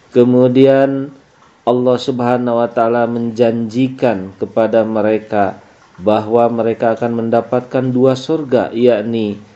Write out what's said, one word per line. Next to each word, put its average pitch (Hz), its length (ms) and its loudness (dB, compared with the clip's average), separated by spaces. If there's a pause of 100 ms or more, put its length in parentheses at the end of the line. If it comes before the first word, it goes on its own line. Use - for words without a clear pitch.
(140)
Kemudian 135 1040 2 (440)
Allah 123 320 2
Subhanahu 123 640 -2
wa 120 80 0
Ta'ala 117 400 0
menjanjikan 117 1300 -2
kepada 110 480 0
mereka 107 800 -2 (320)
bahwa 107 560 2
mereka 113 480 -2
akan 117 240 -4
mendapatkan 123 640 -2
dua 127 320 2
surga, 131 560 -2
yakni 113 640 0 (180)